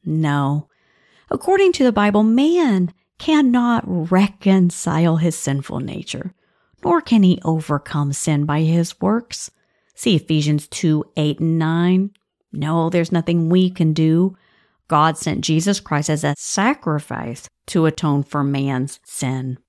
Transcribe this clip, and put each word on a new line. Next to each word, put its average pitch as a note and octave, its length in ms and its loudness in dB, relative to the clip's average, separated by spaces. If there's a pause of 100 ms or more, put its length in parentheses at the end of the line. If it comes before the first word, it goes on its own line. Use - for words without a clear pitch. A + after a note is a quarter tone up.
No. D3 640 -2 (600)
According F#4+ 440 2
to C4+ 100 0
the B3 80 4
Bible, G#3 320 2
man A#3+ 680 2 (260)
cannot B3 680 2
reconcile F3 1300 2
his E3 180 0
sinful - 420 -6
nature, - 560 -10 (480)
nor E4+ 180 0
can A3+ 220 2
he F3+ 220 4
overcome D3+ 680 -4
sin D3 320 -2
by D3+ 180 -2
his E3 380 0
works. A3 520 -4 (420)
See - 220 0
Ephesians D3+ 500 0
two, D#3 380 -2 (120)
eight D3+ 220 -2
and E3 220 0
nine. F3 500 0 (420)
No, D#3+ 380 -2
there's E3+ 220 0
nothing E3+ 360 0
we F3+ 220 4
can D#3+ 220 0
do. D#3+ 440 2 (520)
God D#3 280 2
sent - 260 -4
Jesus E3 360 0
Christ D3+ 320 -4
as D3+ 140 -2
a D3 120 0
sacrifice - 1120 -4 (180)
to D#3+ 200 0
atone D3+ 380 0
for D3 180 -4
man's C#3 600 -4
sin. C3 540 -8 (100)